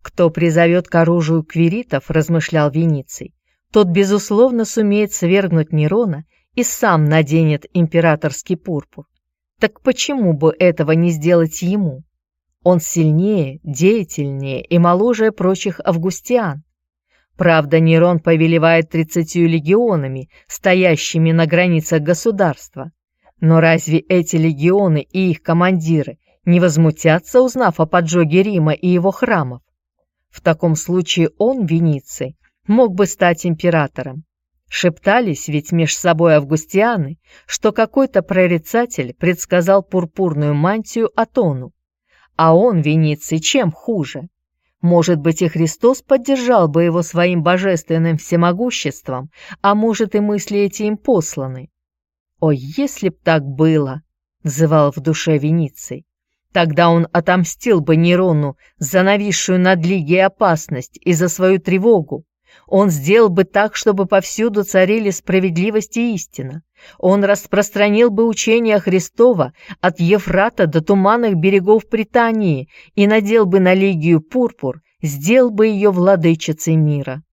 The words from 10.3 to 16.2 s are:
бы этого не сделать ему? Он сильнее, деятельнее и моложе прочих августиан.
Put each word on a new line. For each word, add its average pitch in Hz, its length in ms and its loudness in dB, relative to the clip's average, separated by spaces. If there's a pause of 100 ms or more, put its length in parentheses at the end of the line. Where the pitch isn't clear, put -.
бы 156 260 0
этого 165 360 0
не 170 180 2
сделать 165 500 0
ему? 175 420 -4 (600)
Он 180 160 2
сильнее, 156 840 -2
деятельнее 143 1000 -2
и 170 160 0
моложе 214 520 2
прочих 190 520 -4
августиан. 180 800 -4 (720)